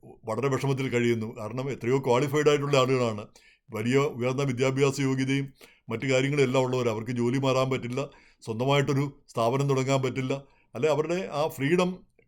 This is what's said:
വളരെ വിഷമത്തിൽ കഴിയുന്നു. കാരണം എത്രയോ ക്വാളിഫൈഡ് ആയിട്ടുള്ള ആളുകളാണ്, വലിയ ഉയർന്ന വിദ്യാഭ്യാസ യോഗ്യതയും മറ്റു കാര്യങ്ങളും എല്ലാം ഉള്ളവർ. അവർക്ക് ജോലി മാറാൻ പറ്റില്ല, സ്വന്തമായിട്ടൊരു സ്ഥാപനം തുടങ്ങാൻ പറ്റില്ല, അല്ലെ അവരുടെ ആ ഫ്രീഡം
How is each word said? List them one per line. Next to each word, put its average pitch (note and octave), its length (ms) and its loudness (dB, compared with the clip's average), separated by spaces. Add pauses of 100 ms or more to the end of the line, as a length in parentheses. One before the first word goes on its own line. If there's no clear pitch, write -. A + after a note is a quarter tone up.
(240)
വളരെ A#2 240 -2
വിഷമത്തിൽ C3+ 400 0
കഴിയുന്നു. A#2 480 0
കാരണം A#2+ 340 -6
എത്രയോ B2 280 0
ക്വാളിഫൈഡ് C#3 500 2
ആയിട്ടുള്ള C#3+ 280 2
ആളുകളാണ്, B2 500 2 (440)
വലിയ A#2 280 0
ഉയർന്ന C3 440 -2
വിദ്യാഭ്യാസ C3+ 580 0
യോഗ്യതയും C3+ 480 -2 (400)
മറ്റു A#2 240 -6
കാര്യങ്ങളും C#3 300 2
എല്ലാം B2+ 220 2
ഉള്ളവർ. B2+ 240 0
അവർക്ക് A2 220 -2
ജോലി A#2+ 280 0
മാറാൻ C3 320 0
പറ്റില്ല, B2 300 -4 (400)
സ്വന്തമായിട്ടൊരു C#3 720 0 (160)
സ്ഥാപനം C3 400 0
തുടങ്ങാൻ C3 340 2
പറ്റില്ല, C3 320 -4 (400)
അല്ലെ C3+ 160 0
അവരുടെ D#3 420 -2
ആ D3+ 160 -2
ഫ്രീഡം F3+ 640 -2 (180)